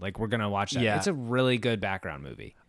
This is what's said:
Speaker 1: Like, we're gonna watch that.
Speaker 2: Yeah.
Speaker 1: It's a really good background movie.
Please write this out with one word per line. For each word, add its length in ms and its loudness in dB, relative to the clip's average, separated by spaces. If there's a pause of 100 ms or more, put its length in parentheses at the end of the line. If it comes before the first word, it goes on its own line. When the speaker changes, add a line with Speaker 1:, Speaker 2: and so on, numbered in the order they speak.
Speaker 1:
Like, 180 -4
we're 100 -2
gonna 200 0
watch 220 0
that. 120 0
Speaker 2:
Yeah. 140 4
Speaker 1:
It's 100 0
a 60 2
really 460 2
good 240 0
background 400 -4
movie. 320 -12 (140)